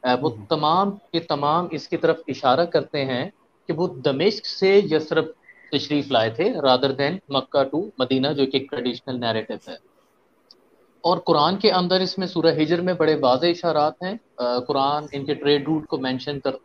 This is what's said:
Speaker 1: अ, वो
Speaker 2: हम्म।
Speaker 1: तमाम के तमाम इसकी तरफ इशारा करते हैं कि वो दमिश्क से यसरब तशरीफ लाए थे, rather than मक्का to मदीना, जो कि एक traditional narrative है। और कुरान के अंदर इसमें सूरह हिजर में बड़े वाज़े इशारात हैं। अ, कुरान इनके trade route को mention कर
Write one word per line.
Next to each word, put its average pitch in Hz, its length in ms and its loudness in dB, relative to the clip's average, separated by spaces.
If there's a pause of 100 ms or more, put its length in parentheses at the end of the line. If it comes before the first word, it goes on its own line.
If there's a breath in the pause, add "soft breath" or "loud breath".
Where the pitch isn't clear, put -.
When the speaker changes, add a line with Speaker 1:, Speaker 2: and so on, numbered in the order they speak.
Speaker 1:
अ, 127 100 2
वो 131 140 -2
Speaker 2:
हम्म। 104 220 -8
Speaker 1:
तमाम 165 400 2
के 185 300 -6
तमाम 156 520 0
इसकी 156 240 -8
तरफ 160 320 2
इशारा 139 360 2
करते 165 340 -2
हैं 135 340 -4 (340)
कि - 60 -4
वो 170 160 -2
दमिश्क 143 580 -2
से 196 400 4
यसरब 156 480 -2 (400 loud breath)
तशरीफ 143 380 -2
लाए 113 180 4
थे, 175 240 0
rather 135 360 2
than 143 280 -2 (140)
मक्का 135 380 0
to 160 140 -2 (160)
मदीना, 131 320 0
जो 139 140 2
कि 135 120 -2
एक 135 120 -4
traditional 123 460 -6
narrative 110 520 -4
है। 82 100 -14 (1300)
और 175 140 2
कुरान 165 380 2
के 202 140 4
अंदर 180 320 2
इसमें 185 240 -4
सूरह 160 320 2
हिजर 160 220 2
में 180 160 0
बड़े 156 180 2
वाज़े 135 360 2
इशारात 156 540 0
हैं। 196 120 -6
अ, 123 420 -4
कुरान 143 560 -2
इनके 139 200 -4
trade 143 320 2
route 156 200 -2
को 156 120 -4
mention 131 400 -4
कर 135 260 -4